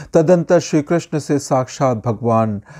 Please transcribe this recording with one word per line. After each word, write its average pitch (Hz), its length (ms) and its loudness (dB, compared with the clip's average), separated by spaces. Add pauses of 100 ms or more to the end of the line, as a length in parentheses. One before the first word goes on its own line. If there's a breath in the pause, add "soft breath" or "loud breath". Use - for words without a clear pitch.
(140)
तदंतर 170 460 4
श्री - 220 0
कृष्ण 160 380 -4
से 143 200 -2
साक्षात 131 640 -2
भगवान 113 560 0 (180 loud breath)